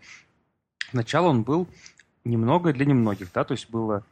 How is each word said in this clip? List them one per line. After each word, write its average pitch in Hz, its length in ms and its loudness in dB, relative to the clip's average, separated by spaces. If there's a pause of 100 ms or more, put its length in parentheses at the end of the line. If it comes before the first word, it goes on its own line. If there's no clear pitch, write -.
(920)
Сначала 143 380 0
он 120 140 2
был 165 240 -2 (580)
немногое 131 480 2
для 135 120 -2
немногих, 110 480 0
да, 127 120 0
то - 80 -6
есть - 180 -8
было 107 400 -2